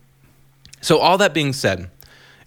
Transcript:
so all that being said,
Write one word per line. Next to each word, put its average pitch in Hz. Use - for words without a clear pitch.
so 160
all 170
that 185
being 147
said, 92